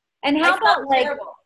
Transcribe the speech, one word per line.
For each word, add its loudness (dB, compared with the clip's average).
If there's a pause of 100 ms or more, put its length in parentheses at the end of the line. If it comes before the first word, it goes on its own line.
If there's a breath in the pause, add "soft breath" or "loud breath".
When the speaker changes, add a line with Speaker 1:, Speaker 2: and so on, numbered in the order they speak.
(240)
Speaker 1:
And 0
how 2
Speaker 2:
I -4
felt 2
Speaker 1:
about, -10
like, 2
Speaker 2:
terrible. -8